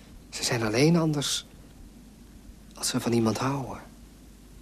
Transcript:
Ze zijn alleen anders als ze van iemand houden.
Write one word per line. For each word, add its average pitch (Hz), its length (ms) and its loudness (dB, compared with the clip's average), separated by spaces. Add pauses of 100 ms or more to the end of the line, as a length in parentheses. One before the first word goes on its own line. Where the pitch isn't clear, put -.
(300)
Ze - 140 -10
zijn 117 200 0
alleen 127 320 4
anders 156 500 0 (1300)
als - 140 -6
ze 127 120 0
van 120 140 -2
iemand 110 240 2
houden. 131 440 -4 (800)